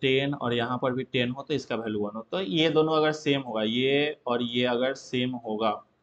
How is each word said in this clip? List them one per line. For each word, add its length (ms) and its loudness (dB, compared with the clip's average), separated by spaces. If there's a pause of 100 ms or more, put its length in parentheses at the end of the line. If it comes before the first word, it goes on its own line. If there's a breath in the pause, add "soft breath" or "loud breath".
ten 340 2
और 180 -2
यहाँ 280 0
पर 120 0
भी 120 -2
टेन 260 0
हो 120 -8
तो 100 -4
इसका 220 -4
value 240 -2
one 160 -4
हो। 60 -10 (100)
तो 100 -2
ये 280 2
दोनों 260 4
अगर 180 4
same 280 0
होगा, 220 -4
ये 540 2 (100)
और 160 0
ये 240 0
अगर 280 0
same 420 -4
होगा, 340 0 (320)